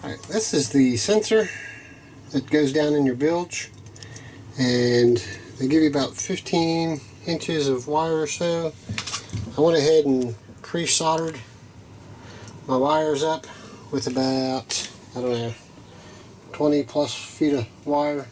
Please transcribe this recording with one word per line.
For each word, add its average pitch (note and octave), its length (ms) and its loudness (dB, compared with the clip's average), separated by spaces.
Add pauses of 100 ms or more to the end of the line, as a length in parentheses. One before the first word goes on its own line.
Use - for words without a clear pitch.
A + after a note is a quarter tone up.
All C#3+ 80 -10
right, - 140 -12
this G#3+ 300 -2
is C#3+ 140 2
the C3 280 4
sensor G#3+ 520 2 (800)
that C3+ 180 -2
goes D3 240 4
down D3 220 2
in C#3+ 120 4
your B2+ 80 2
bilge, E3 560 -2 (880)
and A#2+ 580 4 (420)
they C3+ 80 -2
give D#3 160 4
you D#3 60 6
about C#3 260 0
fifteen E3 880 -2 (260)
inches D#3+ 400 -2
of B2+ 220 -2
wire D#3+ 320 2
or D#3 60 0
so. E3 460 -2 (840)
I C#3+ 40 0
went E3 180 6
ahead D3+ 260 6
and B2+ 300 0 (280)
pre-soldered D#3+ 800 -2 (1300)
my C3 80 2
wires D3+ 480 2
up D#3+ 220 -2 (440)
with C3+ 160 -2
about, C3 840 -2 (260)
I B2+ 60 -6
don't B2 100 -2
know, A#2 220 -4 (1000)
twenty D3 320 2
plus D3 300 -2
feet - 400 -2
of A#2 120 0 (200)
wire. C#3+ 460 0